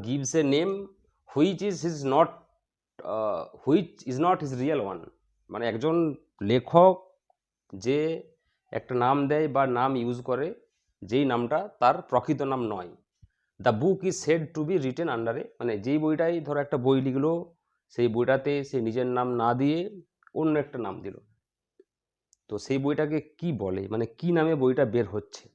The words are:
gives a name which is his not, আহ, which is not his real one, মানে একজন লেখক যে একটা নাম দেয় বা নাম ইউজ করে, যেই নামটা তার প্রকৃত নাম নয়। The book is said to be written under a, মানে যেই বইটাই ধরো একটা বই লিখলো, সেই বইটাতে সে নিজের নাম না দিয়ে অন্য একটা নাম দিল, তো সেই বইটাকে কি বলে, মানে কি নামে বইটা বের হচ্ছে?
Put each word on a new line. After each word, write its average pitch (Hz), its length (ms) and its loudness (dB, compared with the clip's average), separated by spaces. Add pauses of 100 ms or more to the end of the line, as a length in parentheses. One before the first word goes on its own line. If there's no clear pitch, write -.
gives 131 320 -4
a 160 80 4
name 180 440 0 (500)
which 175 260 2
is 196 140 -2 (100)
his 151 200 -4
not, 151 220 4 (760)
আহ, 104 420 -4 (240)
which 165 380 0
is 127 140 -4
not 180 200 2
his 139 220 -6
real 147 240 0
one, 87 240 -10 (380)
মানে 110 200 -4
একজন 151 460 0 (280)
লেখক 160 720 4 (600)
যে 147 480 -2 (480)
একটা 113 240 -8
নাম 135 340 2
দেয় 151 200 0
বা 135 180 2
নাম 131 300 0
ইউজ 120 260 -4
করে, 131 320 -4 (480)
যেই 117 220 0
নামটা 131 440 -2
তার 135 340 2
প্রকৃত 131 400 0
নাম 135 200 -2
নয়। 95 340 -6 (680)
The 123 100 4
book 175 300 2
is 180 120 -2 (100)
said 165 160 2 (140)
to 156 100 -4
be 180 140 0
written 139 380 -2
under 117 200 -2
a, - 80 -8 (140)
মানে 117 200 -2
যেই 131 200 0
বইটাই 156 420 0
ধরো 143 200 -2
একটা 143 160 -2
বই 131 240 2
লিখলো, 147 560 -2 (320)
সেই 120 200 2
বইটাতে 135 560 0
সে 135 160 -4
নিজের 117 260 -2
নাম 123 280 -2
না 120 200 2
দিয়ে 170 480 -2 (320)
অন্য 156 240 0
একটা 143 200 -4
নাম 95 240 -8
দিল, - 160 -12 (1300)
তো 107 100 -6
সেই 135 200 -4
বইটাকে 147 420 -2
কি - 320 -6
বলে, 98 360 -4
মানে 113 180 -2
কি - 260 -4
নামে 160 220 2
বইটা 131 300 2
বের 113 240 0
হচ্ছে? - 460 -10